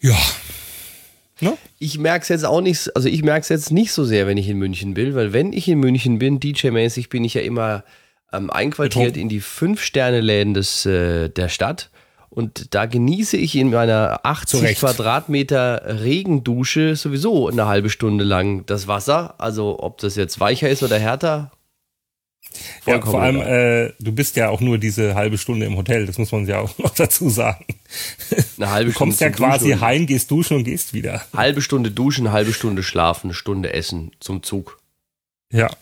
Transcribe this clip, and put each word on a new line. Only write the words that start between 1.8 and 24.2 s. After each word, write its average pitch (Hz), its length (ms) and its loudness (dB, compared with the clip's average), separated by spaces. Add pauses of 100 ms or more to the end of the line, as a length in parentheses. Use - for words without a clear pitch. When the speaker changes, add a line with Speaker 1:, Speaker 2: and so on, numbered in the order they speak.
Speaker 2:
Ich 151 180 -6
merk's 165 300 0
jetzt 165 160 0
auch 151 160 2
nicht, 180 340 -2
also 131 140 2
ich 156 140 0
merk's 151 260 2
jetzt 151 240 0
nicht 214 200 4
so 151 120 0
sehr, 107 240 4
wenn 101 80 2
ich 98 120 0
in 101 100 -2
München 98 360 -4
bin, 127 220 -2
weil 107 160 0
wenn 156 200 2
ich - 140 -4
in 165 140 4
München 127 400 4
bin, 135 180 2
D-J-mäßig, 123 680 0
bin 120 160 -2
ich 117 100 -4
ja 117 60 0
immer, 110 420 -2 (500)
ähm, 95 180 -6
einquartiert 123 540 0 (100)
Speaker 1:
Betrunken. 78 80 -6
Speaker 2:
in 110 60 -4
die 107 120 -2
Fünf-Sterne-Läden 117 1120 0
des, - 320 -2
äh, 87 440 2
der 90 180 -2
Stadt. 117 420 -4 (400)
Und - 440 -6
da 101 120 2
genieße 135 500 0
ich 175 200 -2
in 131 140 4
meiner 113 540 2
achtzig 139 360 -2
Speaker 1:
Zu 117 40 4
Recht. 110 160 2
Speaker 2:
Quadratmeter 127 1200 0
Regendusche 151 960 0
sowieso 147 520 0
eine 110 180 0
halbe 101 240 2
Stunde 104 340 0
lang 95 420 0
das 101 220 -6
Wasser. 143 500 -2
Also 107 420 -4
ob - 180 -8
das 101 180 -2
jetzt 98 240 -4
weicher 123 280 2
ist 139 140 0
oder 110 160 2
härter, 139 540 -2 (1000)
Speaker 1:
Ja, - 60 -16 (240)
Speaker 2:
vollkommen 110 300 0
Speaker 1:
vor - 100 2
allem, 131 140 4
Speaker 2:
egal. 120 640 2
Speaker 1:
äh, - 40 -12
du 110 80 -2
bist 135 240 -2